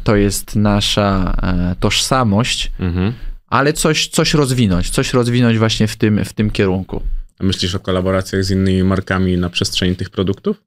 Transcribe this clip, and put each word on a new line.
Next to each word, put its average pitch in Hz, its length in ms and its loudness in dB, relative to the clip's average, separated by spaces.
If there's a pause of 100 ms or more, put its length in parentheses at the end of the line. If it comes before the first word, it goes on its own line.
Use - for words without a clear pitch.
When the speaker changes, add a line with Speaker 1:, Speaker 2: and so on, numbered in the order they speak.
Speaker 1:
to 110 120 2
jest 101 400 0
nasza, 101 880 2
e, 90 360 0
tożsamość, 113 1000 0
Speaker 2:
Mhm. 90 340 -2 (340)
Speaker 1:
ale 139 260 2
coś, 156 340 0
coś - 260 0
rozwinąć, 123 560 2
coś - 240 -2
rozwinąć 120 440 2
właśnie 110 300 2
w - 80 -10
tym, 107 300 2
w - 80 -8
tym - 180 0
kierunku. 95 500 -2 (380)
Speaker 2:
A 92 40 -4
myślisz 95 320 -2
o 98 40 -6
kolaboracjach 95 640 0
z 95 80 -2
innymi 95 320 2
markami 92 540 0
na 90 120 -2
przestrzeni - 460 -2
tych 95 140 -6
produktów? 98 580 -4